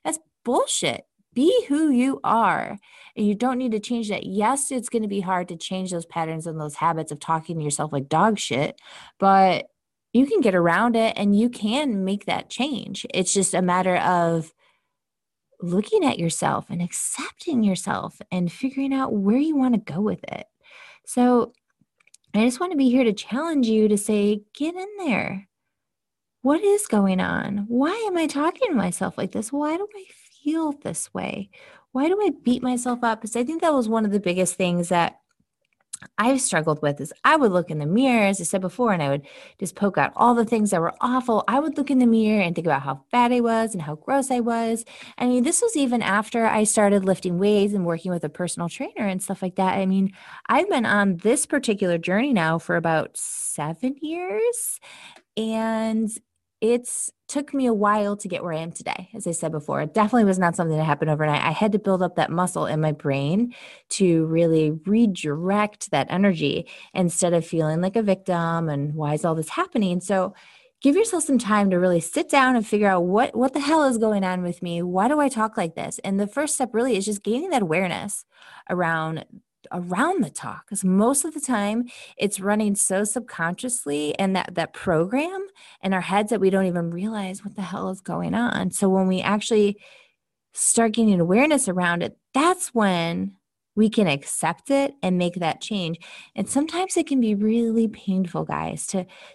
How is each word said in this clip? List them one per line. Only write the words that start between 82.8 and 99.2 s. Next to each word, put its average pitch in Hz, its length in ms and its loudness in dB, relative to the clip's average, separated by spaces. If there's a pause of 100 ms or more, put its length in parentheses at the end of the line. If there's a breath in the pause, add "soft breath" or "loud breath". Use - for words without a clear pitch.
subconsciously 175 1120 -4
and 190 160 0
that, 180 220 -4
that 165 160 -4
program 262 720 -2 (360 loud breath)
in 190 120 -2
our 185 60 0
heads 196 300 0
that 226 100 0
we 190 100 4
don't 190 160 2
even 175 240 -2
realize 190 540 -6
what 196 100 -12
the 208 80 -8
hell 180 260 -6
is 190 120 -8
going 165 340 -4
on. 220 380 -2
So 196 160 0
when 190 180 4
we 185 140 0
actually 202 580 0 (720 soft breath)
start - 400 2
gaining 214 280 4
awareness 247 480 4
around 175 340 0
it, - 160 -8 (160)
that's 349 400 0
when 185 640 0 (380)
we 214 140 4
can 214 180 2
accept 156 640 -2
it 277 320 2
and 185 140 2
make 175 200 0
that 165 240 -2
change. 170 380 -6 (360 loud breath)
And 202 140 -4
sometimes 330 480 -2
it 330 100 0
can 269 140 0
be 214 140 2
really 226 540 2
painful, 185 560 -2
guys, 156 440 -6
to, 185 180 -4 (280 loud breath)